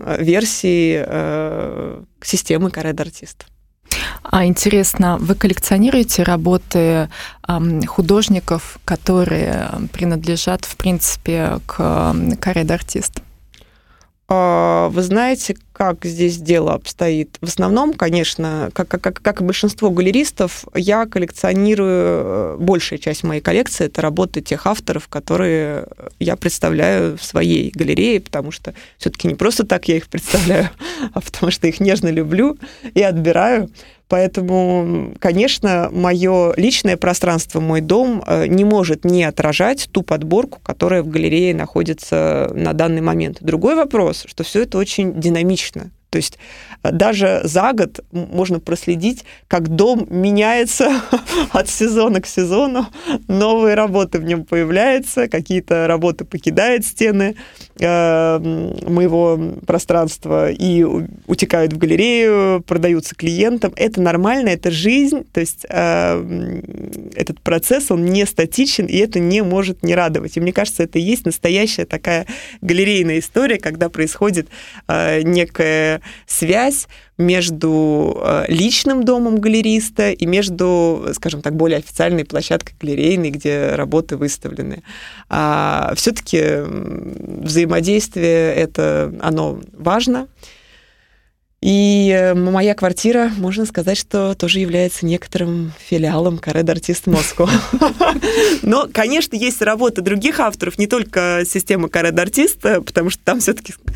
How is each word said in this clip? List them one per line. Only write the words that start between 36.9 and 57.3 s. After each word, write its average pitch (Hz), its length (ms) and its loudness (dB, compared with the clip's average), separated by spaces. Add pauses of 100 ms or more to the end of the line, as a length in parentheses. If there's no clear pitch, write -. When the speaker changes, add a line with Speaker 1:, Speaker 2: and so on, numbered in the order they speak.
Speaker 1:
пространство, 175 640 0
мой 160 220 0
дом, 214 460 2
э, 160 180 2
не 185 180 4
может 190 420 2
не 180 180 4
отражать 160 680 0
ту 190 120 0
подборку, 160 580 0
которая 175 400 0
в 156 60 -4
галерее 160 480 2
находится 160 960 -2
на 160 200 -2
данный 160 280 0
момент. 165 400 -2
Другой 165 340 0
вопрос, 233 520 0
что - 160 -10
все 202 180 -2
это 233 160 -4
очень 190 420 -2
динамично. 175 680 -2 (220)
То 170 60 -2
есть, - 200 -6 (460)
э, - 80 0
даже 190 520 2
за 185 300 2
год 214 280 -2 (100)
м-, 175 200 -6
можно 180 280 -2
проследить, 170 640 -4 (220)
как 170 220 0
дом 208 420 2
меняется 220 920 2 (240)
<laughs> 339 260 -2
от - 180 0
сезона 220 520 2
к - 60 -12
сезону. 233 580 0 (420)
Новые 214 460 2
работы 196 460 0
в 160 40 -6
нем 165 220 -2
появляются, 226 840 0
какие-то 165 600 0
работы 165 360 0
покидают 214 640 0
стены, 208 480 0 (460)